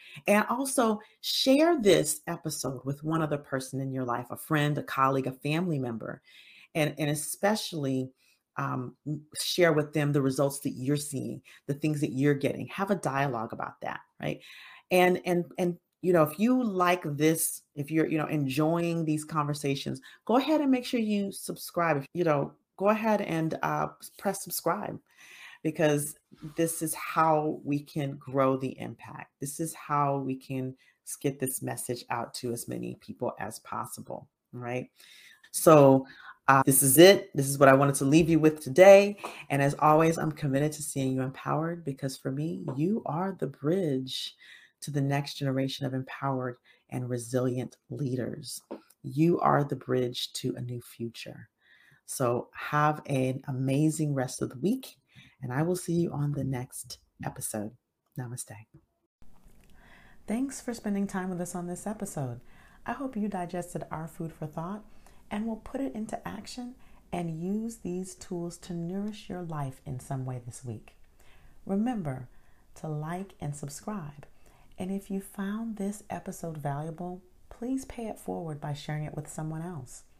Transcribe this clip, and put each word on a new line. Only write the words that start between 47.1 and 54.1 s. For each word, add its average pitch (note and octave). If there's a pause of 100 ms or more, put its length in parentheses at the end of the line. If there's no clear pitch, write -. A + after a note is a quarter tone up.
resilient B2 (140)
leaders. B2 (420)
You D3
are C#3+
the C#3
bridge B2+
to -
a B2
new B2
future. - (560)
So A#2+
have D3+
an C3
amazing C#3+